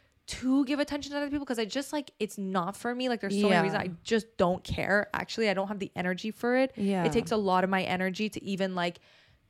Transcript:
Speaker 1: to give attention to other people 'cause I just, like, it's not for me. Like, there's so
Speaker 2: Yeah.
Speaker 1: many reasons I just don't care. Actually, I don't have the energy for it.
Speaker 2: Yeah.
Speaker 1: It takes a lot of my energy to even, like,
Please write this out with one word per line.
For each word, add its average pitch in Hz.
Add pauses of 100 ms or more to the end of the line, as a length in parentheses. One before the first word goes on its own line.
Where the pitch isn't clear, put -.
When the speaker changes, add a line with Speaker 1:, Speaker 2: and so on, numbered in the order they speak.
(280)
Speaker 1:
to 262
give 277
attention 285
to 285
other 285
people 277
'cause 233
I 220
just, 269
like, 294 (100)
it's 214
not 190
for 240
me. 254
Like, 233
there's 202
so -
Speaker 2:
Yeah. 180
Speaker 1:
many -
reasons 185
I 185 (120)
just -
don't 180
care. 202
Actually, 214
I -
don't 196
have 208
the 190
energy 180
for 247
it. 262
Speaker 2:
Yeah. 196
Speaker 1:
It 233
takes 233
a 220
lot 185
of 185
my 190
energy 185
to -
even, 190
like, 175 (500)